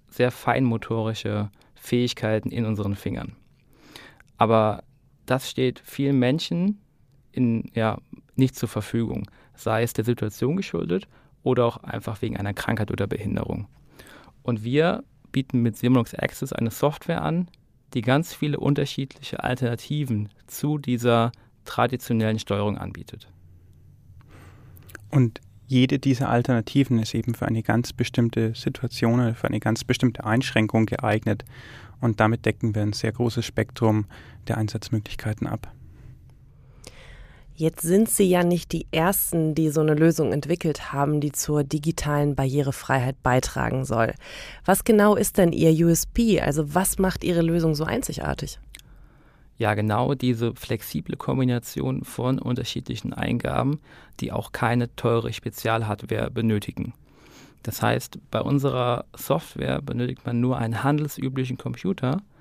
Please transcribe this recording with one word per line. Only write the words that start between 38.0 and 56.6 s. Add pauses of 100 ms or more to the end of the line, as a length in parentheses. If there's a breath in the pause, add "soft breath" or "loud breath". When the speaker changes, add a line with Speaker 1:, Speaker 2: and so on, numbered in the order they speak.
Speaker 3:
Sie
ja
nicht
die
Ersten,
die
so
eine
Lösung
entwickelt
haben,
die
zur
digitalen
Barrierefreiheit
beitragen
soll. (500 loud breath)
Was
genau
ist
denn
Ihr (160)
U
S
P?
Also
was
macht
Ihre
Lösung
so
einzigartig? (1000 soft breath)
Speaker 1:
Ja,
genau
diese
flexible
Kombination
von
unterschiedlichen
Eingaben, (400 loud breath)
die
auch
keine
teure
Spezialhardware
benötigen. (720 soft breath)